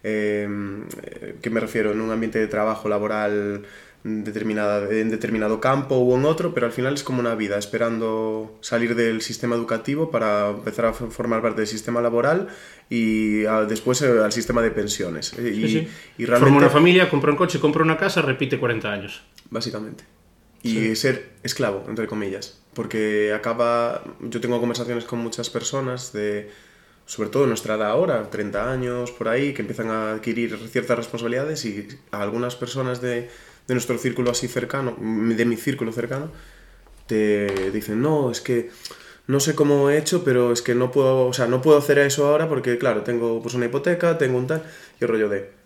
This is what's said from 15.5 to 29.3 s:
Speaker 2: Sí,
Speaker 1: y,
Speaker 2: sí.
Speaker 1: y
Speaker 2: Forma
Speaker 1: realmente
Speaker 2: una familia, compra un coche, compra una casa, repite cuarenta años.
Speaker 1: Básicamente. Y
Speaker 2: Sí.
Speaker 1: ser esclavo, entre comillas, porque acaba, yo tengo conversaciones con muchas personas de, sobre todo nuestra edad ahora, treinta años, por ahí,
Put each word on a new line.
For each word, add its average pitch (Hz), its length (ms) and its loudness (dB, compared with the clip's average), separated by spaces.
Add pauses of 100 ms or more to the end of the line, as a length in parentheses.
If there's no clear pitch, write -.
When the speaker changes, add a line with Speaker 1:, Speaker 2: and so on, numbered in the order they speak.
Speaker 2:
Sí, 110 80 0
Speaker 1:
y, 113 60 2
Speaker 2:
sí. 160 180 0 (320)
Speaker 1:
y 117 60 -2
Speaker 2:
Forma 120 140 4
Speaker 1:
realmente 135 260 8
Speaker 2:
una 135 40 8
familia, 180 400 6
compra 143 220 2
un 147 60 2
coche, 175 220 0
compra 156 220 2
una 160 160 2
casa, 190 240 0
repite 135 380 -2
cuarenta 110 320 -2
años. 104 320 -10 (260)
Speaker 1:
Básicamente. 110 540 -8 (580)
Y 117 120 -4
Speaker 2:
Sí. 110 220 2
Speaker 1:
ser 127 340 -2 (120)
esclavo, 104 480 -4
entre 110 160 -4
comillas, 101 560 -8 (140)
porque 107 580 0
acaba, 117 680 0 (180)
yo 117 180 -6
tengo 117 200 0
conversaciones 120 460 -2
con 120 120 -6
muchas 117 320 -6
personas 127 640 -6
de, 104 380 -4 (560)
sobre 104 240 -6
todo 135 160 4
nuestra 110 260 -2
edad 107 160 0
ahora, 123 400 0
treinta 104 420 -4
años, 123 400 -4
por 113 180 -4
ahí, 135 260 0